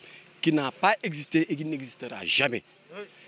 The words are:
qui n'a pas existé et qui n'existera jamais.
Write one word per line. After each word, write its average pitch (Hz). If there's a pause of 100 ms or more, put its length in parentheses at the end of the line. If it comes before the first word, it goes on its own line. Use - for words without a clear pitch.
(420)
qui 165
n'a 143
pas 208
existé 160
et 151
qui 147
n'existera 127
jamais. 104 (640)